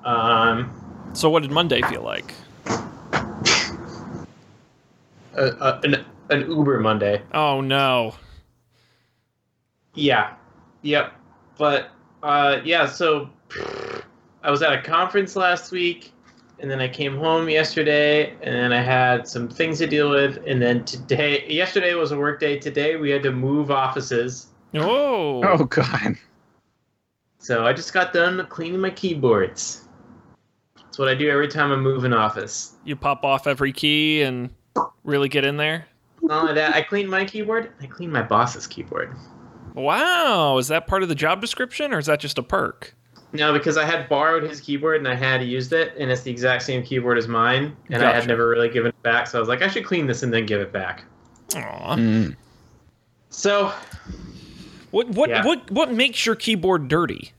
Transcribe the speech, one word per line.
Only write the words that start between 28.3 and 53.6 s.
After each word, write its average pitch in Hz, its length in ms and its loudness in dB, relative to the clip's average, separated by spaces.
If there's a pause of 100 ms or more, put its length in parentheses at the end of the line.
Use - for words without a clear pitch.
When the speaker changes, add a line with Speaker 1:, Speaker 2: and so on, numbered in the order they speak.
Speaker 1:
cleaning 170 320 -6
my 190 100 0
keyboards. 135 1000 0 (880)
That's - 220 -18
what 135 100 2
I 131 60 4
do 147 140 2
every 143 200 2
time 143 240 0
I 139 40 2
move 135 280 0
an 127 80 2
office. 107 640 -2 (100)
Speaker 2:
You 147 120 -6
pop 143 280 -2
off 135 220 0
every 139 260 0
key 151 500 2
and 127 280 -2 (540)
really 143 240 0
get 139 160 2
in 143 120 0
there? 156 300 -4 (340)
Speaker 1:
Not 156 220 0
only 156 120 0
that, 156 200 2
I 156 80 2
clean 202 260 -4
my 190 160 0
keyboard, 214 560 -4
I 139 60 -14
clean 170 260 -10
my 123 100 0
boss's 117 460 0
keyboard. - 480 -10 (580)
Speaker 2:
Wow, 190 840 2
is 131 100 0
that 160 180 0
part 190 160 2
of 185 60 -2
the 165 60 0
job 156 260 0
description, 254 520 -4
or 196 60 0
is 143 80 -4
that 151 140 2
just - 180 -6
a 127 40 -4
perk? - 520 -4 (380)
Speaker 1:
No, 151 200 2
because 147 240 2
I 156 100 2
had 156 220 -2
borrowed 151 360 2
his 151 160 -8
keyboard 151 380 0
and 139 100 -2
I 131 60 0
had 131 280 2
used 127 300 -4
it, 165 260 0
and 139 140 -4
it's 127 100 0
the 135 80 -8
exact 123 320 0
same 127 220 -4
keyboard 123 340 0
as 117 80 -2
mine, 123 480 0 (160)
and 120 140 0
I - 20 6
had 117 140 6
Speaker 2:
Gotcha. 120 80 -4
Speaker 1:
never 117 200 2
really 117 200 2
given 117 220 0
it - 120 -20
back, 120 240 2
so - 120 -4
I - 20 2
was 113 80 -2
like, 127 140 0
"I 196 60 2
should 196 160 -4
clean 170 220 0
this 123 160 -2
and 123 100 0
then 113 140 0
give 104 140 0
it 98 120 -8
back." 92 320 -8 (520)
Speaker 2:
Aw. 95 400 -6
Speaker 3:
Mm. 110 400 2 (920)
Speaker 1:
So 202 420 0 (1160)